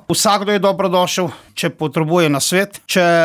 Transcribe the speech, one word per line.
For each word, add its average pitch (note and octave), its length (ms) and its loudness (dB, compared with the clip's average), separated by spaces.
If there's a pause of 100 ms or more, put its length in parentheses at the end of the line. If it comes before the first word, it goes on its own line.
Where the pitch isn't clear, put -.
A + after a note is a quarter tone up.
Vsakdo G3+ 460 0
je G#3 60 2
dobrodošel, F3+ 680 0 (220)
če - 200 -6
potrebuje D#3+ 600 0
nasvet, F3+ 540 -2
če F3+ 200 0 (200)